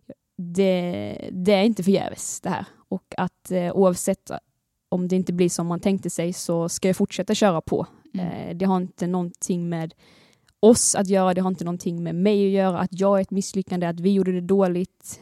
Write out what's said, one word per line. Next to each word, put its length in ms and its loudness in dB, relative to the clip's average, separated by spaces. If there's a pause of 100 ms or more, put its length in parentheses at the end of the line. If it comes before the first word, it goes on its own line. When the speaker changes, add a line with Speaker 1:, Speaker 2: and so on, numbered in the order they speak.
(380)
Speaker 1:
det, 920 -2
det 220 2
är 100 6
inte 200 2
förgäves 580 0
det 80 -6
här. 160 -4 (240)
Och 280 -10
att, 340 -6
eh, 200 0
oavsett 600 2 (580)
om 180 -2
det 80 0
inte 180 0
blir 160 2
som 180 -4
man 120 -4
tänkte 300 0
sig, 240 -4
så 360 -2
ska 180 -2
jag 100 2
fortsätta 380 -2
köra 260 2
på. 260 -4 (260)
Speaker 2:
Mm. 140 -4 (220)
Speaker 1:
Eh, 80 -8
det 80 -2
har 120 2
inte 300 -4
någonting 640 -4
med 240 -6 (680)
oss 360 6
att 120 0
göra, 260 2
det 80 0
har 80 0
inte 160 -4
någonting 380 -6
med 120 -4
mig 320 4
att 60 2
göra, 260 2
att 200 -4
jag 180 4
är 40 2
ett 100 -6
misslyckande, 560 -4
att 120 -4
vi 140 2
gjorde 180 2
det 100 -2
dåligt, 800 -2